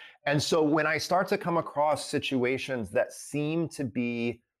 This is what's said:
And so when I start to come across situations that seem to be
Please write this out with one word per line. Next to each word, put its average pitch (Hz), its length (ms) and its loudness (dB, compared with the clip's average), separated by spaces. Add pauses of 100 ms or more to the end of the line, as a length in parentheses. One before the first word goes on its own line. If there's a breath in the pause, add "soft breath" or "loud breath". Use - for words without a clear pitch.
(260 loud breath)
And 143 140 2
so 165 220 2
when 151 240 4
I 156 120 2
start 180 300 2
to 202 100 0
come 170 180 -2
across 147 500 0
situations 131 840 -2
that 117 220 2
seem 156 580 -4
to - 140 -6
be 120 580 -2 (180)